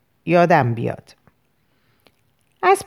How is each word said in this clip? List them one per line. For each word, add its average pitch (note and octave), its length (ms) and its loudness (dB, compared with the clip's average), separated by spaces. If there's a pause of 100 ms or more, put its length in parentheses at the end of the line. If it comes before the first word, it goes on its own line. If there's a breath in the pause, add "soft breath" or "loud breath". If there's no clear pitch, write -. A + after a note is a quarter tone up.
(260)
یادم D#3+ 480 2
بیاد.» - 460 -10 (1400)
از F#4+ 240 2